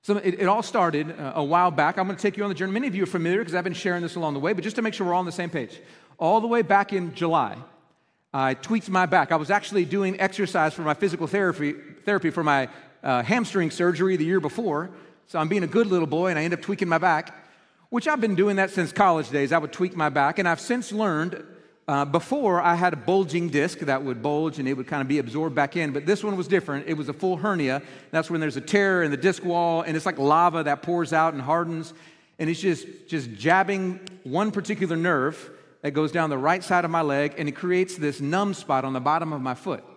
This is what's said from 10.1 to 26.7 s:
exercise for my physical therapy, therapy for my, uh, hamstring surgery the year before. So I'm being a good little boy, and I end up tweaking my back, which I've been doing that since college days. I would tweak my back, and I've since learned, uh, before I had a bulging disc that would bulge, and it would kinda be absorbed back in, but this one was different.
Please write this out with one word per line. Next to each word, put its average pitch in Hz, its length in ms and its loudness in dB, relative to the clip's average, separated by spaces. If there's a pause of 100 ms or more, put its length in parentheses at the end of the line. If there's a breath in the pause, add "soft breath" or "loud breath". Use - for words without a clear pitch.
exercise 185 540 0
for 170 80 -10
my 151 140 0
physical 165 320 -2
therapy, 156 460 0 (300)
therapy 190 280 0
for 170 120 -2
my, 139 240 4 (360 loud breath)
uh, 123 180 2
hamstring 185 480 0
surgery 180 480 2
the 151 80 0
year 180 140 2
before. 165 500 -2 (380 loud breath)
So 175 100 -6
I'm 156 100 0
being 190 160 0
a 160 40 -2
good 220 180 4
little 180 220 2
boy, 170 240 0
and 156 80 0
I 156 60 0
end 170 100 0
up 170 80 -14
tweaking 196 240 -2
my 165 100 2
back, 160 380 0 (540 loud breath)
which 240 180 -2
I've 294 140 0
been 214 120 2
doing 196 220 4
that 190 160 2
since 175 200 -2
college 160 380 4
days. 139 220 0
I 165 80 4
would 151 120 -4
tweak 180 240 -4
my 151 140 0
back, 147 300 2
and 180 80 0
I've 165 120 0
since 247 320 -4
learned, 180 520 -2 (440 loud breath)
uh, 143 180 0
before 175 560 0
I 170 140 4
had 175 180 2
a - 20 -4
bulging 170 540 0
disc 147 300 0
that 139 240 -2
would 120 180 -4
bulge, 147 380 -2
and 131 80 -4
it 135 80 0
would 127 120 -8
kinda 143 160 -4
be 139 160 0
absorbed 135 360 -4
back 143 200 0
in, 156 160 -2
but 143 140 -6
this 202 180 0
one 202 140 -2
was 180 100 -4
different. 147 400 0